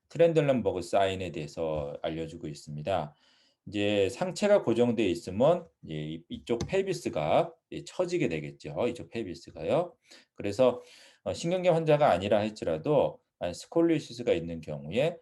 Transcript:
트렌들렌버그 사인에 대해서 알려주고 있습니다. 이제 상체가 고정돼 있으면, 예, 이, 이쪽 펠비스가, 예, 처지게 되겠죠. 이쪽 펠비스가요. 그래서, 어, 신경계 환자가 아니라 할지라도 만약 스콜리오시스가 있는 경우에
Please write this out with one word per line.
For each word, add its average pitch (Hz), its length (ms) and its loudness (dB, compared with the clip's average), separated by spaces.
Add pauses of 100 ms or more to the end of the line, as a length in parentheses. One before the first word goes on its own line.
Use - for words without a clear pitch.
(100)
트렌들렌버그 139 720 2
사인에 95 500 0
대해서 78 720 -6
알려주고 80 440 -6
있습니다. 76 680 -6 (520)
이제 101 440 2
상체가 190 520 2
고정돼 117 460 2
있으면, 123 580 2 (220)
예, 78 60 -6 (200)
이, - 140 -12
이쪽 120 380 -4
펠비스가, 170 840 0 (200)
예, 156 120 -10
처지게 175 440 -2
되겠죠. 78 600 -6
이쪽 80 220 -10
펠비스가요. 110 840 -4 (400)
그래서, 123 480 2 (420)
어, 92 80 -2
신경계 180 380 0
환자가 156 400 4
아니라 98 280 4
할지라도 104 800 0 (200)
만약 87 160 -4
스콜리오시스가 147 800 0
있는 82 260 -4
경우에 82 600 -2